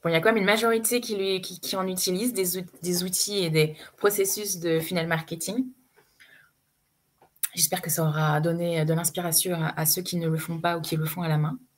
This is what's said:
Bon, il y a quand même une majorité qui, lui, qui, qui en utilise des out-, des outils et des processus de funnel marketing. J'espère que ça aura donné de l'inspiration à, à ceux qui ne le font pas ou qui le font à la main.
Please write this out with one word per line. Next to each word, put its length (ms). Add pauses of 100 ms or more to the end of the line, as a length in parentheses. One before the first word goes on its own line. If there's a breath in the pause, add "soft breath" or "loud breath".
Bon, 60
il 60
y 20
a 60
quand 80
même 80
une 80
majorité 560
qui, 160
lui, 240
qui, 180
qui 160
en 100
utilise 460
des 260
out-, 240
des 220
outils 400
et 60
des 260 (220 loud breath)
processus 640
de 200
funnel 280
marketing. 600 (1900 soft breath)
J'espère 280
que 80
ça 140
aura 360
donné 460
de 80
l'inspiration 680
à, 160
à 80
ceux 160
qui 140
ne 140
le 80
font 220
pas 180
ou 40
qui 140
le 100
font 160
à 60
la 100
main. 220 (180)